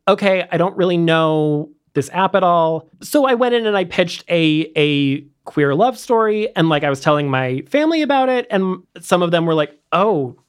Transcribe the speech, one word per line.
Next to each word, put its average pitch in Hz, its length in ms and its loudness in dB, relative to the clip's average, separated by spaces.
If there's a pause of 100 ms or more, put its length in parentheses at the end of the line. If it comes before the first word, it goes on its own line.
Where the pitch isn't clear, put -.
"Okay, 190 420 0
I 170 60 -2
don't 175 200 0
really 180 200 0
know 156 760 0 (240)
this 139 180 -2
app 185 220 0
at 190 80 4
all." 165 460 0 (140)
So 285 240 0
I 262 80 2
went 240 200 0
in 226 120 0
and 208 100 0
I 185 80 0
pitched 175 440 -2
a, 160 480 0
a 143 480 0 (220)
queer 143 280 0
love 226 240 0
story. 214 560 -2
And, 165 140 0
like, 151 160 0
I 143 60 0
was 135 100 -4
telling 147 300 0
my 131 380 -2
family 311 340 0
about 269 260 0
it, 247 220 -2
and 190 320 -2 (180)
some 180 220 0
of 170 80 -2
them 170 160 0
were 160 80 0
like, 151 180 -2 (200)
"Oh, 165 440 0 (120)